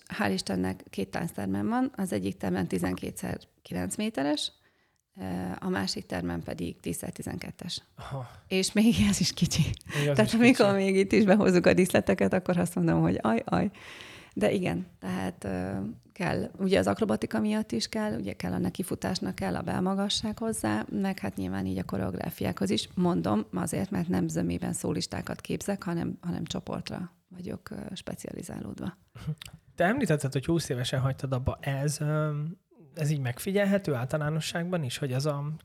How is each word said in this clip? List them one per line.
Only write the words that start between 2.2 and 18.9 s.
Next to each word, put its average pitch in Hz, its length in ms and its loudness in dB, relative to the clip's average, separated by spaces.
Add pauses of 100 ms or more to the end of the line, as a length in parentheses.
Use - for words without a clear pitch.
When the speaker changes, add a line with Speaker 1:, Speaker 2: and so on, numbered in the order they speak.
Speaker 1:
termem 180 300 -2
tizenkét 92 500 -4
szer - 220 -6 (240)
kilenc 180 340 -6
méteres, 269 560 -2 (680)
ö, - 20 -8 (360)
a 196 100 -4
másik 190 380 -2
termem 175 360 -4
pedig - 380 -6
tíz 175 160 -6
szer - 140 -8
tizenkettes. - 720 -10 (140)
Speaker 2:
Aha. 131 320 -10 (200)
Speaker 1:
És 190 240 0
még 220 220 8 (140)
ez 202 120 2
is 175 120 2
kicsi. - 300 2 (360)
Speaker 2:
Még 147 100 4
az 143 80 4
Speaker 1:
Tehát - 160 4
Speaker 2:
is - 20 0
Speaker 1:
amikor 233 400 8
Speaker 2:
kicsi. 196 100 4
Speaker 1:
még 190 120 4
itt 196 160 4
is 220 120 8
behozzuk 185 420 8
a 180 80 10
díszleteket, 190 580 4
akkor 185 260 2
azt 175 160 0
mondom, 165 260 4
hogy 160 220 4
aj, 226 220 2
aj. 185 260 2 (640)
De 208 160 2
igen, 180 360 0 (120)
tehát, 185 460 -4
ö, - 260 -2 (420)
kell, - 460 -2
ugye 190 200 4
az 190 80 4
akrobatika 214 540 0
miatt 214 320 0
is 226 160 -2
kell, 214 300 -2
ugye 196 140 -6
kell 185 200 -4
a 185 60 0
nekifutásnak, 190 760 -2